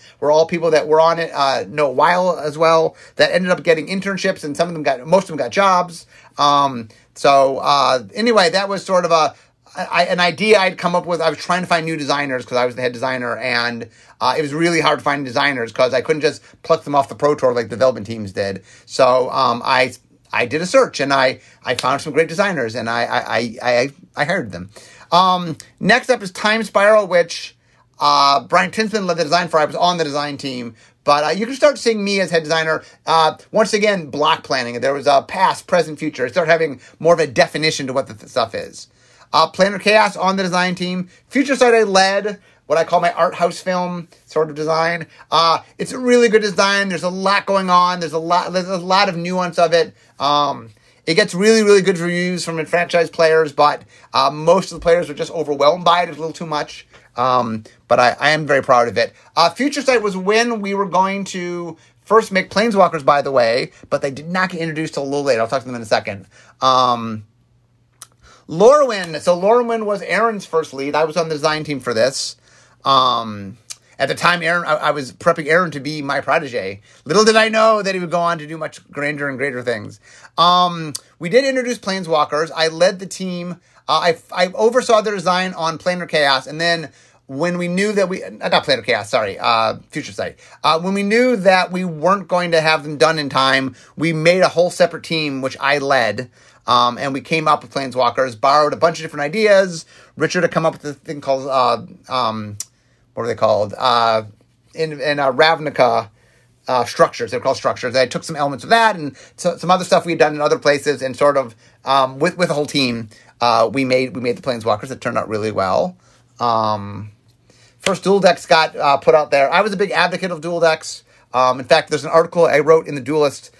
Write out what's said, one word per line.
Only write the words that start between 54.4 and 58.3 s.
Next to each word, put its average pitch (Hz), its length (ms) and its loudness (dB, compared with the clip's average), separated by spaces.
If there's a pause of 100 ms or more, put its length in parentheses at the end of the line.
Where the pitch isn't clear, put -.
of 170 80 -12
the - 20 -14
players 170 280 2
were 147 60 -12
just 156 180 -8
overwhelmed 151 520 0
by 175 180 2
it. - 20 -2
It 170 60 -6
was 143 80 -14
a - 20 -14
little 160 120 -8
too 175 140 -12
much. 151 400 -8 (300)
Um, 120 480 0 (240)
but 123 100 4
I, 123 220 4
I 147 100 2